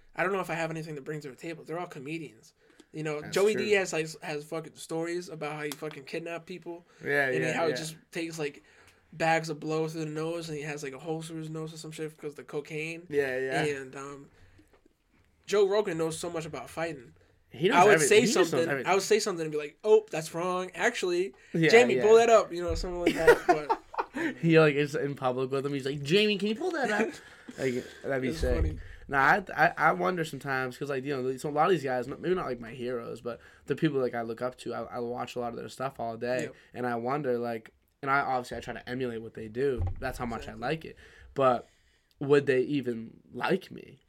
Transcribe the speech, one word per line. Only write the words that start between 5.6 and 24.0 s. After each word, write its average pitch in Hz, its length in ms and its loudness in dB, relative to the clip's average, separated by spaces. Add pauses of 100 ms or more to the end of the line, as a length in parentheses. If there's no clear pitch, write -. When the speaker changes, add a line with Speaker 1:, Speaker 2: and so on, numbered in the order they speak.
Speaker 1:
he 151 80 -6
fucking 151 320 -10
kidnapped 165 420 -10
people. 175 400 -14 (180)
Speaker 2:
Yeah, 139 260 2
Speaker 1:
And 127 140 0
Speaker 2:
yeah, - 100 0
Speaker 1:
how 170 100 0
Speaker 2:
yeah. 160 80 2
Speaker 1:
he - 60 0
just 156 180 -8 (160)
takes, 165 260 -8
like, 147 260 -6 (500)
bags 160 360 2
of 147 100 -6
blow 156 280 0
through 160 180 -6
the 151 60 -6
nose, 160 380 -4
and 151 80 -8
he 143 80 -8
has, 147 180 -8
like, 135 100 -8
a 131 60 -12
hole 160 240 -4
through 165 160 -10
his 156 100 -8
nose 160 240 -8
or 160 40 -16
some 160 140 -12
shit 156 240 -8
because 147 180 -10
of - 20 -20
the 127 80 -14
cocaine. 160 680 -8
Speaker 2:
Yeah, 139 300 2
yeah. 135 240 0
Speaker 1:
And, 135 320 -4
um, 139 320 -14 (1200)
Joe 202 200 4
Rogan 196 300 0
knows 160 220 -2
so 175 100 -8
much 165 160 -6
about 135 240 -10
fighting. 156 440 -6 (360)
Speaker 2:
He 151 200 0
knows 175 80 6
Speaker 1:
I 180 60 10
would 208 120 10
Speaker 2:
everything. 156 140 6
Speaker 1:
say 208 120 8
Speaker 2:
He 247 60 6
just 233 100 2
knows 170 120 4
Speaker 1:
something. 127 200 2
Speaker 2:
everything. 139 220 0
Speaker 1:
I 190 40 4
would 196 80 2
say 214 160 4
something 175 240 -4
and 156 80 -6
be 151 80 -4
like, 151 240 -10
"Oh, 214 260 8
that's 156 240 -6
wrong. 180 400 -2
Actually, 185 600 0 (180)
Speaker 2:
Yeah, 165 160 4
Speaker 1:
Jamie, 233 280 8
Speaker 2:
yeah. 123 60 2
Speaker 1:
pull 220 140 10
that 233 120 8
up," 202 220 8
you 175 120 -6
know, 170 100 0
something 175 280 -4
like 175 120 2
that. 165 340 6
But 302 320 2 (340)